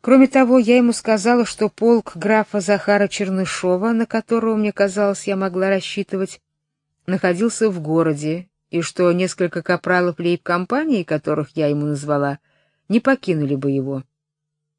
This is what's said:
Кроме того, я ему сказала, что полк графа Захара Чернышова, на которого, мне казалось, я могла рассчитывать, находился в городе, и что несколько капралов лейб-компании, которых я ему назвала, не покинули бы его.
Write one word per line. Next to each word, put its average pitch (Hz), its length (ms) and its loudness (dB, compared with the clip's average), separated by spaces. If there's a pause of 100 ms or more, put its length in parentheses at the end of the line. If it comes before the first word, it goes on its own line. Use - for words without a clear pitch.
Кроме 262 220 8
того, 262 320 4
я 240 180 4
ему 240 160 4
сказала, 220 540 0
что - 200 -2
полк 226 480 2
графа 208 440 0
Захара 202 480 2
Чернышова, 190 840 -2
на 226 140 0
которого, 226 500 -2
мне 208 160 0
казалось, 202 540 -2
я 196 100 -2
могла 190 340 -2
рассчитывать, 190 720 -4 (680)
находился 190 640 0
в 180 80 -8
городе, 156 680 -2 (220)
и 170 120 -4
что 175 300 0
несколько 175 520 -2
капралов 180 560 0
лейб-компании, 180 840 -2
которых 151 540 -4
я 151 140 0
ему 147 180 -2
назвала, 143 500 -4 (500)
не 214 120 2
покинули 165 560 0
бы 139 160 -2
его. 135 320 -4 (760)